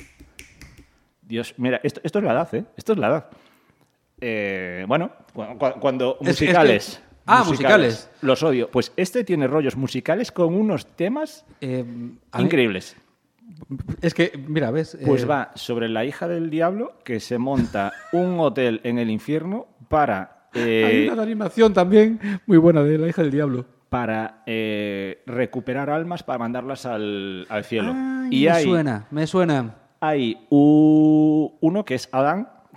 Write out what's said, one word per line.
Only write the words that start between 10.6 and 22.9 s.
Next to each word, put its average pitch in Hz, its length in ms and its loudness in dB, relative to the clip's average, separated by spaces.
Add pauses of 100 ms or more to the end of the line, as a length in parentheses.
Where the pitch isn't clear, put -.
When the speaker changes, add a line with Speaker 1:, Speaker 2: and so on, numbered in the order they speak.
Speaker 1:
temas 269 600 -6 (160)
Speaker 2:
Eh, 127 240 -6 (460)
a 123 80 -8
mí - 40 2
Speaker 1:
increíbles. 117 540 0 (1040)
Speaker 2:
Es 170 120 0
que, 160 240 0 (100)
mira, 151 240 -2
¿ves? 160 340 -6
Speaker 1:
Pues 131 180 2
Speaker 2:
Eh, - 20 -2
Speaker 1:
va 139 300 -2
sobre 117 320 -6
la 110 160 -2
hija 143 240 -8
del 165 220 -4
diablo 180 440 -2 (120)
que 113 160 -6
se 123 160 -6
monta 120 560 -2 (100)
<laughs> - 80 -12
un 180 300 0
hotel 123 420 0
en 120 160 -2
el 117 100 -2
infierno 156 580 -6 (200)
para, 123 680 -2
Speaker 2:
Hay 120 100 -2
Speaker 1:
eh, 113 440 4
Speaker 2:
una - 80 -2
de 226 80 -2
animación 214 500 2
también 214 460 4 (260)
muy 185 120 6
buena 160 260 8
de 151 140 4